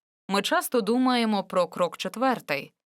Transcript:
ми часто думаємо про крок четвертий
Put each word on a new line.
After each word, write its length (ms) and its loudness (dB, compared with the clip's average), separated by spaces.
ми 140 0
часто 380 0
думаємо 640 2
про 240 0
крок 280 -2
четвертий 760 -4